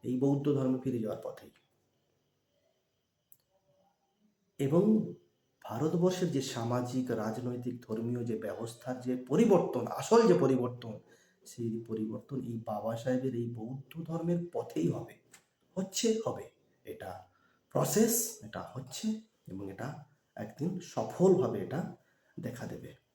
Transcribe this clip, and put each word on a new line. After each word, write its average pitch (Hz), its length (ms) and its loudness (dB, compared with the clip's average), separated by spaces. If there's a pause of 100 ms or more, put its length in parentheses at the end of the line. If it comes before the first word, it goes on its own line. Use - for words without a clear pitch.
এই 123 180 -2
বৌদ্ধ 139 240 4 (100)
ধর্মে 127 280 2
ফিরে 120 200 0
যাওয়ার 104 220 -6
পথেই। - 260 -12 (3250)
এবং 165 180 6 (800)
ভারতবর্ষের 170 720 2
যে 131 60 0 (120)
সামাজিক, 123 520 0 (160)
রাজনৈতিক, 123 520 -4 (120)
ধর্মীয় 117 440 -2
যে 110 60 0 (100)
ব্যবস্থার 117 500 -6 (100)
যে 127 60 0 (180)
পরিবর্তন, 170 540 6 (160)
আসল 233 200 8 (100)
যে 175 140 10
পরিবর্তন, 120 500 0 (560)
সেই 113 220 -4 (160)
পরিবর্তন 110 500 -6 (120)
এই 117 60 -6 (140)
বাবা 110 220 -4 (100)
সাহেবের 127 400 0
এই 120 60 -4 (100)
বৌদ্ধ 127 340 -10 (160)
ধর্মের 170 320 0 (140)
পথেই - 400 -2
হবে, - 200 -10 (600)
হচ্ছে, 190 320 -2 (160)
হবে। - 220 -4 (460)
এটা 95 180 -10 (600)
প্রসেস, 214 420 4 (320)
এটা - 140 -8 (120)
হচ্ছে, - 340 -8 (440)
এবং 95 140 -10 (100)
এটা 113 140 -8 (480)
একদিন 131 340 -4 (220)
সফলভাবে 120 760 4
এটা 139 140 -4 (560)
দেখা - 360 -8
দেবে। - 180 -12 (240)